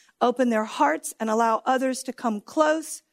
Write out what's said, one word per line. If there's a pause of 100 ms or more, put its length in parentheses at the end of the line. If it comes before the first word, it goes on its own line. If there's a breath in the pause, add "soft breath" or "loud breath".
(200 soft breath)
open
their
hearts
and
allow
others
to
come
close, (120)